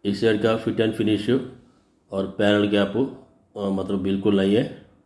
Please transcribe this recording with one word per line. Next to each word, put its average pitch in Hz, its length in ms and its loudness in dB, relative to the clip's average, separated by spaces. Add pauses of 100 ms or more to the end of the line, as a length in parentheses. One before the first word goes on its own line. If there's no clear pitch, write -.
इस 101 160 -2
साइड 110 220 2
का 113 140 2
fit 113 220 -4
and 110 140 0
finish 107 360 0 (840)
और 98 160 -4
पैनल 104 400 2
gap, 101 300 0 (600)
अ, - 20 -12
मतलब 98 400 -4
बिल्कुल 98 380 0
नहीं 98 180 2
है। 147 300 -2 (200)